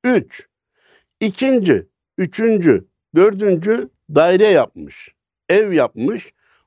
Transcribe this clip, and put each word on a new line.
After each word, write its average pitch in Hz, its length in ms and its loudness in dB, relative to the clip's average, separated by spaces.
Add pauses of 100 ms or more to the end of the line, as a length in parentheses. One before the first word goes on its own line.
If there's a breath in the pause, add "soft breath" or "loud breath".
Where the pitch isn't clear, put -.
Üç, - 440 -4 (720)
ikinci, 208 680 0 (300)
üçüncü, 180 680 -2 (300)
dördüncü 202 720 0 (260)
daire 185 320 4
yapmış, 120 640 -2 (400)
ev 202 220 0
yapmış. 151 640 -4 (340)